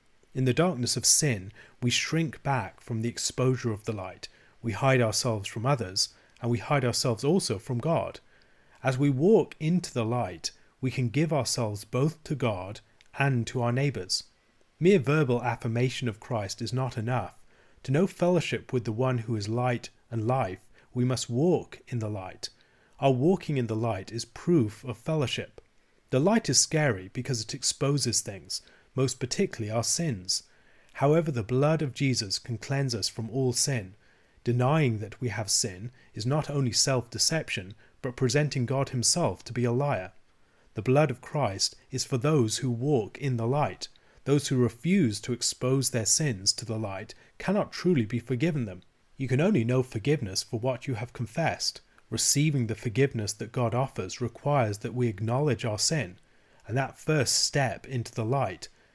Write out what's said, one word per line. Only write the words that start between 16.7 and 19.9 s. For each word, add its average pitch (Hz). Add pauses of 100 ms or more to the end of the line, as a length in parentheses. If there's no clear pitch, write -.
not 127
enough. 113 (500)
To 131
know 160
fellowship 175
with 123
the 117
one 127
who 113
is 101
light 120 (220)